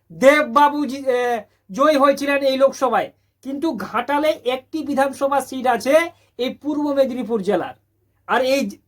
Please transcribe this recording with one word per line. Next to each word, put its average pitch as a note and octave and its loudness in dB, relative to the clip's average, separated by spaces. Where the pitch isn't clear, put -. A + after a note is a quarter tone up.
দেববাবু C#4+ 4
জি-, C4+ -8
এ, B3 0
জয়ী C#4 2
হয়েছিলেন C#4 2
এই C4+ 2
লোকসভায়, B3+ 0
কিন্তু C#4 -6
ঘাটালে C#4+ -2
একটি B3+ -6
বিধানসভা C#4 -2
সিট C4 -8
আছে B3+ 2
এই B3 -4
পূর্ব D4 -6
মেদিনীপুর A#3+ 0
জেলার। E3+ -4
আর A3+ 0
এই, C4+ 0